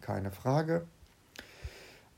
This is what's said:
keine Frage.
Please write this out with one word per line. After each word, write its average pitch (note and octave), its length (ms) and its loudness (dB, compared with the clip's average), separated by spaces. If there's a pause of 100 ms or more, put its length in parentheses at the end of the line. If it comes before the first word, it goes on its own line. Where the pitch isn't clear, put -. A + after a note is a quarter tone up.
keine G2 280 -2
Frage. D#3+ 560 2 (1300)